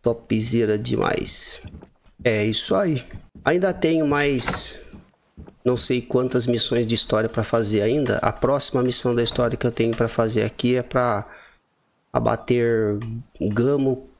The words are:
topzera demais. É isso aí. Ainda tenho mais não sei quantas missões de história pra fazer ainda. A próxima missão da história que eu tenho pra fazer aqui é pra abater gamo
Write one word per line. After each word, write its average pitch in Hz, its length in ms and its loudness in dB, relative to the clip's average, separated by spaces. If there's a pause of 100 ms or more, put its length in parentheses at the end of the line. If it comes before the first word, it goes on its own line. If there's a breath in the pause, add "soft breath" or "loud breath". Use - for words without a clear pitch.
topzera 113 760 0
demais. - 800 -2 (640)
É 107 220 2
isso - 320 0
aí. 165 280 0 (400)
Ainda 180 280 2
tenho 160 340 2
mais 143 720 0 (840)
não 123 120 2
sei 123 240 0
quantas 127 460 0
missões 120 400 0
de 117 80 0
história 110 340 0
pra 110 140 -2
fazer 107 400 0
ainda. 120 360 0
A 104 140 0
próxima 131 500 0
missão 123 320 0
da 120 80 2
história 120 340 0
que - 100 -2
eu 117 60 2
tenho 113 240 0
pra 113 120 0
fazer 110 360 0
aqui 123 320 0
é 123 60 0
pra 120 460 -2 (840 loud breath)
abater 113 840 0 (420)
gamo 127 680 0 (120)